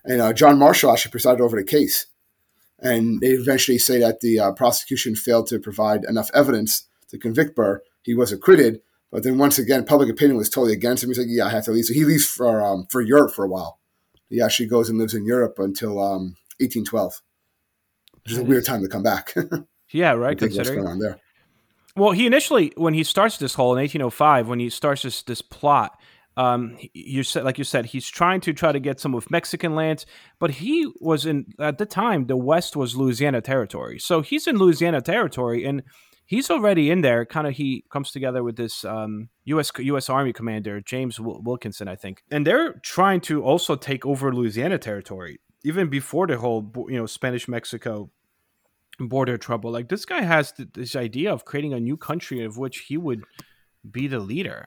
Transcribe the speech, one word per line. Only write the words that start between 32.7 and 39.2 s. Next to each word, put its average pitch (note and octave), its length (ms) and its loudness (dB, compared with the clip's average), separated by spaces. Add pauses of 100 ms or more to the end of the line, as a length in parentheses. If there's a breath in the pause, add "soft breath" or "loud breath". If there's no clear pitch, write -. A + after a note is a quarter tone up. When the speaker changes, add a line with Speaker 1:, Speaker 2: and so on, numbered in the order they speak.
Speaker 2:
was B2+ 220 -4
Louisiana C3 420 0
territory. G#2 580 -4
So E3+ 240 0
he's D4 240 -4
in C#4 120 0
Louisiana E3+ 420 4
territory, B2 640 -2
and C#3 200 -4 (420 soft breath)
he's B3 260 -2
already G3+ 400 4
in F3+ 80 2
there. A#2+ 240 2
Kinda, D3+ 280 -4
he C3 380 -6
comes C#3 220 -8
together B2+ 320 -4
with A#2 140 -6
this, A#2 260 -8
um, A2 460 -8 (160)